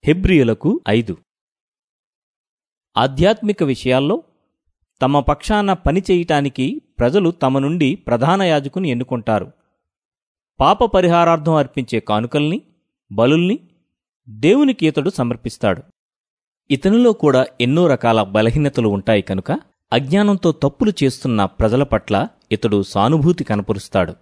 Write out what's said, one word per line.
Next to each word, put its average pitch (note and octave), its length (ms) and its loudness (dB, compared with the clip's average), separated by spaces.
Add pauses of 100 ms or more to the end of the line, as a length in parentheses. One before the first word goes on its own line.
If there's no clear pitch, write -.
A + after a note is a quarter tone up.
హెబ్రీయులకు E3 840 2
ఐదు. G#2 280 -2 (1800)
ఆధ్యాత్మిక F3 680 0
విషయాల్లో C#3 600 -2 (800)
తమ C#3+ 180 2
పక్షాన G3 520 -2
పని F3 380 -2
చేయటానికి D#3+ 720 -2 (160)
ప్రజలు E3 320 2
తమ C#3 280 -2
నుండి D3 360 0
ప్రధాన D#3 480 0
యాజకుని D#3 480 -2
ఎన్నుకుంటారు. A#2+ 600 -4 (1080)
పాప F3+ 240 2
పరిహారార్థం E3+ 680 2
అర్పించే C3 460 -2
కానుకల్ని, D3 600 -2 (520)
బలుల్ని D#3 460 2 (680)
దేవునికి F3 580 2
ఇతడు D#3 240 0
సమర్పిస్తాడు. A#2+ 720 -4 (880)
ఇతనిలో A3 420 2
కూడా C3 340 2 (140)
ఎన్నో D3 260 2
రకాల A#2 360 2
బలహీనతలు A2+ 680 0
ఉంటాయి G2+ 340 0
కనుక F#2+ 280 -6 (420)
అజ్ఞానంతో F3 600 0
తప్పులు G3 400 -2 (120)
చేస్తున్న A#2+ 400 -2
ప్రజల A2 380 0
పట్ల A2 460 -2 (240)
ఇతడు G#2 300 0
సానుభూతి D3 640 0
కనపరుస్తాడు. G2 760 -4